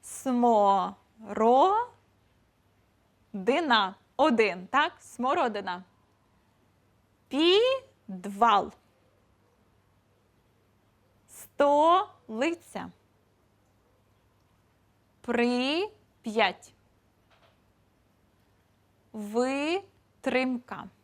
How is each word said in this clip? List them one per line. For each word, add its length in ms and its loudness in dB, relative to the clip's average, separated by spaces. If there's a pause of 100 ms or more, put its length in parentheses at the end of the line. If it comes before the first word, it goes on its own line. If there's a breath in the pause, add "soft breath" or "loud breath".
Смородина. 920 0 (3250)
Один, 500 2
так? 320 0
Смородина. 840 -4 (1400)
Підвал. 1400 0 (2500)
Столиця. 1600 -2 (2250)
Прип'ять. 1500 -4 (2500)
Витримка. 1800 -6 (140)